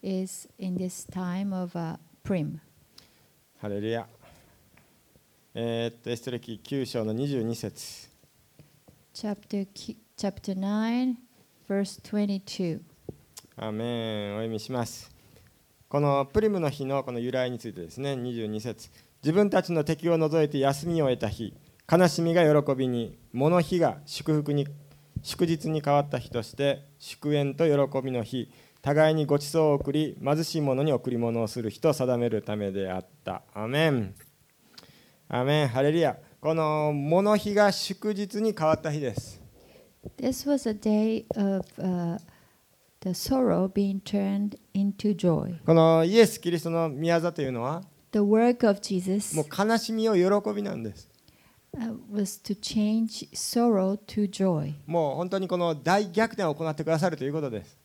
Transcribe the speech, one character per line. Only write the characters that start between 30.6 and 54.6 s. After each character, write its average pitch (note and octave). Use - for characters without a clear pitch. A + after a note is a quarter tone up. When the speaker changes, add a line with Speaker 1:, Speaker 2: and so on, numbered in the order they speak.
Speaker 2:
者 C3+
に D3+
贈 B2
り A#2+
物 A#2
を A2+
す A#2+
る A2
日 G#2
と D#3
定 B2+
め A#2+
る A2
た G#2
め G2+
で F#2+
あ F#2
っ -
た。 F#2
ア G#2
ー -
メ D3+
ン。 G#2
ア B2
ー -
メ D3
ン。 C3+
ハ B2+
レ D3
ル E3+
ヤ。 D3
こ D#3
の D3+
物 F3
悲 G3+
が G#3
祝 G3+
日 G3
に G#3+
変 D#3+
わ D#3
っ D#3
た D#3+
日 D3
で C3
す。 -
Speaker 1:
This B3+
was C#4
a A3
day G#3+
of, G3
uh, F3
the F#3
sorrow F#3+
being G3
turned G3+
into G3
joy. E3+
Speaker 2:
こ E3
の E3
イ G3
エ A3+
ス・ -
キ F3
リ E3+
ス D3+
ト E3
の E3
御 C#3
業 E3+
と E3
い C3+
う C3
の A#2
は、 D#3
Speaker 1:
The G#3+
work A3+
of G3+
Jesus, F#3+
Speaker 2:
も D#3
う G3
悲 A3+
し A3
み A3
を G#3+
喜 G3+
び G#3
な G3
ん A2+
で G#2+
す。 -
Speaker 1:
uh, A3+
was G3+
to G3
change A3
sorrow G#3
to G#3
joy. E3+